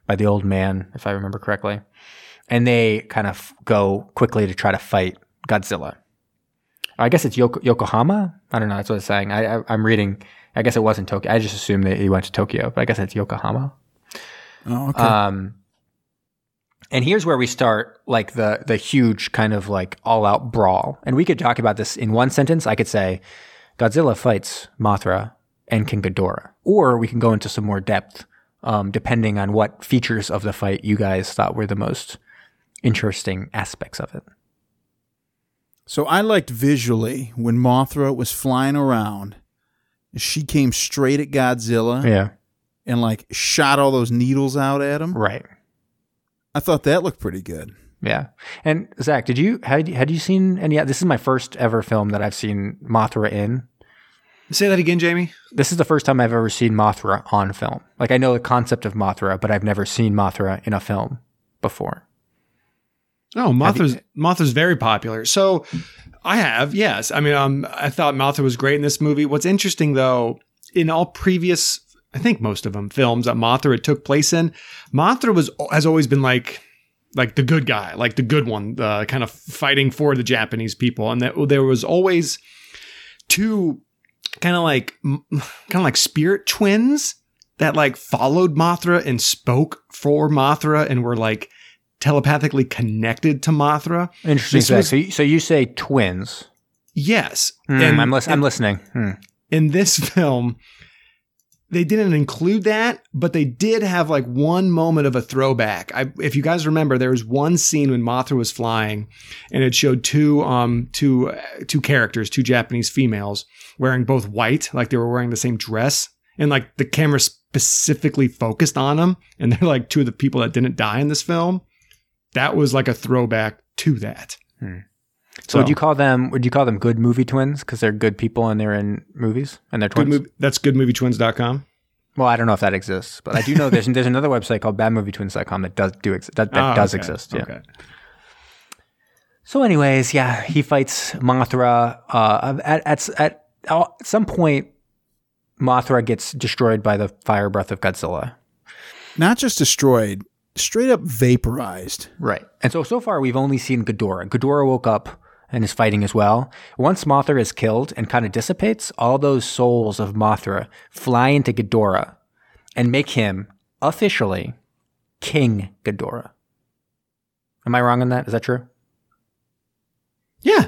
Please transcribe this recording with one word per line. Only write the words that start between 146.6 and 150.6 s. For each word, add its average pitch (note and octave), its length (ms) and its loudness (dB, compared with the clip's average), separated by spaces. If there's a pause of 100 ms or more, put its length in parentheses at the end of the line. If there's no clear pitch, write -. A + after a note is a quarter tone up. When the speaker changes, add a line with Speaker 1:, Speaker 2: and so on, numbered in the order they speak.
Speaker 1:
by G#2 140 2
the G#2 100 -2 (160)
fire G#2 260 0
breath G2 220 -4
of G2 80 -8
Godzilla. F#2 560 -6 (800)
Speaker 2:
Not F#3 200 4
just B3+ 200 -2
destroyed, A2+ 640 2 (320)
straight B3 340 0